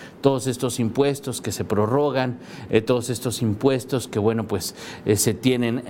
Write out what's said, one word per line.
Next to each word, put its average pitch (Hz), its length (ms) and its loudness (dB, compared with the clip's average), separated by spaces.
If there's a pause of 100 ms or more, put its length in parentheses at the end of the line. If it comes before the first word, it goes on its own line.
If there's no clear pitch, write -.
(200)
todos 131 260 4
estos 123 320 -2
impuestos 135 640 0
que 110 100 -6
se 104 140 -4
prorrogan, 127 720 0 (320)
eh, 110 100 6
todos 120 300 0
estos 117 320 -4
impuestos 123 640 0
que, - 140 -2
bueno, 113 260 2
pues, - 300 -4 (300)
eh, 104 100 4
se 107 180 2
tienen 123 560 2